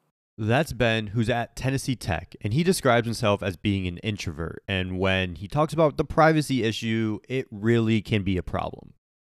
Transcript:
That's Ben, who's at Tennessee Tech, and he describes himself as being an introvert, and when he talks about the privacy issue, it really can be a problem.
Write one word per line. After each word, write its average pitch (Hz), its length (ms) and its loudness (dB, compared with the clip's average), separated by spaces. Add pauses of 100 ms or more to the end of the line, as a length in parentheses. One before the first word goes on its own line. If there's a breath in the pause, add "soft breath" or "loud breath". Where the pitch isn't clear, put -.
(380)
That's 117 360 0
Ben, 113 340 -2
who's 107 220 0
at 120 260 -4
Tennessee 131 400 -2
Tech, - 460 -6
and 104 120 -4
he 160 100 2
describes 120 420 4
himself 107 380 0
as 92 140 -2
being 98 280 0
an 87 120 -6
introvert, 82 720 -6
and 92 300 -2
when 92 380 0
he 90 120 -10
talks 151 260 0
about 151 240 2
the - 80 0
privacy 151 580 4
issue, 110 560 0 (100)
it 131 220 -4
really 113 500 2
can 104 220 0
be 92 140 0
a 87 60 -2
problem. - 500 -6 (280)